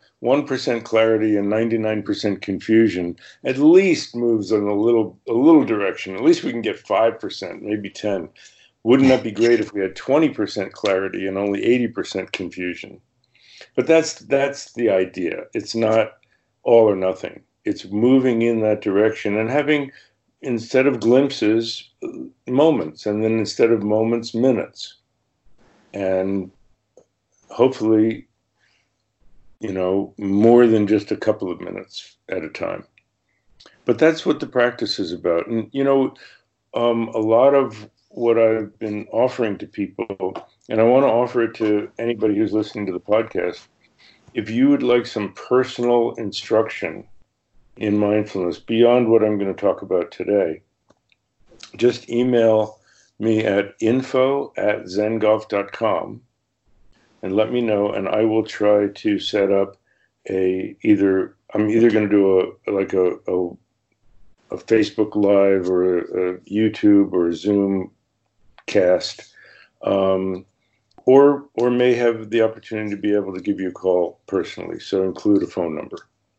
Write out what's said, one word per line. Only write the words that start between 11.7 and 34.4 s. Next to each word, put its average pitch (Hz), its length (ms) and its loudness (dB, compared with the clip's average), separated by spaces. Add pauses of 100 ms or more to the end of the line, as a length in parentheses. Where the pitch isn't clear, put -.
percent 92 440 -8
confusion? 90 720 -10 (720)
But 127 100 0
that's, 160 340 2
that's - 520 -4
the 120 160 -2
idea. 90 640 -2
It's 110 220 -8
not 110 400 0 (480)
all 117 260 6
or 98 80 2
nothing. 92 460 -6 (240)
It's 98 200 -4
moving 120 560 2
in 117 180 0
that 107 200 0
direction 104 560 0
and 110 140 -2
having, 143 400 0 (520)
instead 127 440 0
of 123 140 0
glimpses, 113 880 0 (580)
moments, 127 580 0
and 104 160 -2
then 110 160 0
instead 110 340 2
of 104 100 2
moments, 113 520 -2
minutes. 120 600 -2 (960)
And 95 580 -4 (1000)
hopefully, 110 760 0 (1300)
you 104 120 -8
know, 92 460 -2
more 110 480 6
than 107 200 2
just 104 240 0
a 101 60 -4
couple 101 340 -4
of 82 100 -10
minutes - 560 -16 (120)
at 90 160 -8
a 78 60 -12
time. - 340 -10 (1000)
But 123 120 0
that's 156 280 2
what - 140 -2